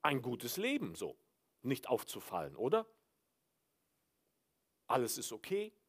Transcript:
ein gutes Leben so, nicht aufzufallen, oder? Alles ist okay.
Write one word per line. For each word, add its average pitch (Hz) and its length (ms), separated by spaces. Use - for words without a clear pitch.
ein 143 200
gutes 120 340
Leben 208 400
so, 85 220
nicht 127 280
aufzufallen, 87 680
oder? 156 320
Alles 123 300
ist 117 160
okay. 202 400